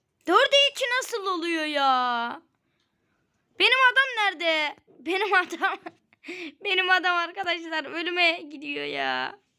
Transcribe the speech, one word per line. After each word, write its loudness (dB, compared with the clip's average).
Dörde 6
iki -6
nasıl -6
oluyor -2
ya? 0
Benim 4
adam 2
nerede? -2
Benim -4
adam. 0
<laughs> -14
Benim 0
adam 2
arkadaşlar -4
ölüme -2
gidiyor -10
ya. -4